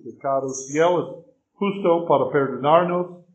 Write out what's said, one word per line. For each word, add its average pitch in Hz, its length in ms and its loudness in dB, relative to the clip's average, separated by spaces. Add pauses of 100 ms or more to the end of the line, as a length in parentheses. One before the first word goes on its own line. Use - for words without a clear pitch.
pecados, 135 680 -6
y 143 40 -2
Él 160 80 4
es 175 400 -2 (300)
justo 190 520 0
para 135 220 2
perdonarnos 156 1040 0